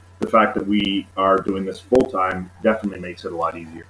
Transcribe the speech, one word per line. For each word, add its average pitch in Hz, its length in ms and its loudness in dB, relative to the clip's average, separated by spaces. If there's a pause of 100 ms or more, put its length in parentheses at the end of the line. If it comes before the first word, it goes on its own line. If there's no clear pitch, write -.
(200)
the - 80 -4
fact 110 280 4
that 98 120 -4
we 101 480 0
are 95 220 4
doing 95 260 -2
this 95 160 -8
full - 320 4
time 92 400 -4 (100)
definitely 104 380 0
makes 87 240 -12
it 90 80 -6
a 85 40 -8
lot 82 220 -2
easier. 82 320 -14